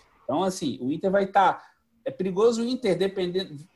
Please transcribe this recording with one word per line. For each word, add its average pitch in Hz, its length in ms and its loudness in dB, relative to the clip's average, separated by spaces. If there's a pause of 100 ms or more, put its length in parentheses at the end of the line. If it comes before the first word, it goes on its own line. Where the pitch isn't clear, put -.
(240)
Então, 147 180 -2
assim, 180 380 -4
o 127 120 -2
Inter 175 180 -2
vai 196 160 2
tá, 190 360 4 (420)
é 170 60 -6
perigoso 202 520 2
o - 20 -2
Inter 233 340 0
dependendo, 185 580 -2 (200)